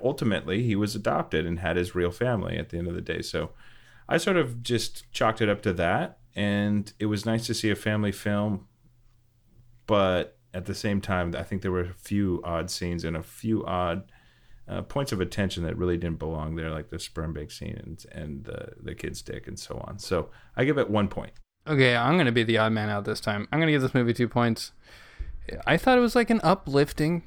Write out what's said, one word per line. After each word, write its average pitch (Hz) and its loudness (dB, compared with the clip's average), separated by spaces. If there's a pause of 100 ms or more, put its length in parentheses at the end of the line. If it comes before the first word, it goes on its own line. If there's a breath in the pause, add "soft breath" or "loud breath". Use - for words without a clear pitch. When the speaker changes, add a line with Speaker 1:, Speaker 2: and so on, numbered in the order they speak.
Speaker 1:
Ultimately, 110 0
he 113 2
was 104 0
adopted 113 -2
and 85 -2
had 87 0
his 90 0
real 87 2
family 87 -2
at 82 -6
the 85 -8
end 87 -4
of 85 -4
the 87 -6
day. 82 -6
So 80 -4 (540 soft breath)
I 160 2
sort 185 2
of 120 0
just - -2
chalked 113 2
it 110 2
up 101 0
to 101 2
that, 90 0 (180)
and 104 0
it 107 -2
was 107 0
nice 113 0
to 117 -2
see 107 0
a 101 2
family 107 0
film, 104 -2 (1200)
but 95 4 (160)
at 92 -8
the 98 -4
same 101 0
time, 87 -2
I 87 -4
think 92 -6
there 95 -2
were 90 0
a 87 -4
few 101 0
odd 85 -2
scenes 87 -4
and 80 -4
a 80 -6
few - -4
odd, 90 -2 (560)
uh, 92 -6
points - -4
of 95 -2
attention 90 -2
that 82 -4
really 87 0
didn't 82 -4
belong 78 -4
there, 80 -4
like 78 -8
the 78 -8
sperm 80 -6
bank 76 -8
scene 76 -8
and, - -14
and 76 -10
the, - -12
the - -10
kid's - -8
dick - -10
and - -12
so - -10
on. 98 -12
So 90 -2 (260 soft breath)
I 127 2
give 143 2
it 127 2
one 104 4
point. - -8 (340)
Speaker 2:
Okay, 131 6
I'm 135 4
gonna 135 4
be 117 4
the 113 4
odd 110 4
man 107 0
out 101 -2
this 110 -2
time. 104 -2
I'm 147 2
gonna 160 4
give 143 6
this 131 2
movie 120 4
two 117 2
points. 117 0 (960 soft breath)
I 156 6
thought 254 6
it 247 6
was, 226 4
like, 233 4
an 226 4
uplifting 160 2